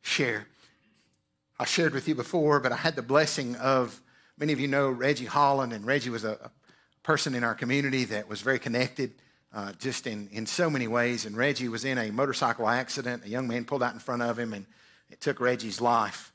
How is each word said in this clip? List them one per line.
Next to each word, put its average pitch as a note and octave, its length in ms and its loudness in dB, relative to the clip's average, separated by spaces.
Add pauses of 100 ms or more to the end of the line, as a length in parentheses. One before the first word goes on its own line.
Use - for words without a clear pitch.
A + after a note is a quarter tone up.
share." A2 460 -2 (1080)
I B2+ 60 -4
shared D#3 300 2
with C3+ 160 -2
you D3+ 60 2
before, D3 440 4
but B2 140 2
I A#2 40 -2
had D#3+ 200 0
the B2+ 40 -4
blessing C3+ 540 2
of B2+ 460 2 (420)
many D3+ 80 2
of C3+ 80 0
you C#3 80 0
know C#3 220 4
Reggie B2+ 340 0
Holland, C#3 480 4
and G#2+ 140 -8
Reggie B2+ 240 0
was A2+ 160 -4
a, A2 60 -2
a - 200 -12 (500)
person D3+ 320 0
in A#2+ 120 0
our A2+ 100 2
community C3 480 0
that G#2+ 240 -4
was G#2 140 -6
very B2+ 180 2
connected, B2 540 -2 (400)
uh, G2+ 260 -8
just - 260 -6
in, G#2 280 -6
in A2+ 120 -6
so E3+ 240 0
many C3+ 160 0
ways. A#2+ 400 0
And G#2 120 -8
Reggie B2+ 320 0
was A2+ 160 -6
in C3 120 0
a A2 140 -2
motorcycle A#2+ 560 0
accident. B2 560 -2
A G#2 60 -12
young B2 180 -4
man A#2+ 160 -4
pulled C3 180 -2
out A#2+ 120 0
in A2+ 80 -14
front A#2+ 200 -4
of A#2 160 0
him, A#2 140 -6
and G2 140 -10 (440)
it - 120 -20
took - 180 -2
Reggie's A#2 400 0
life. A#2 560 2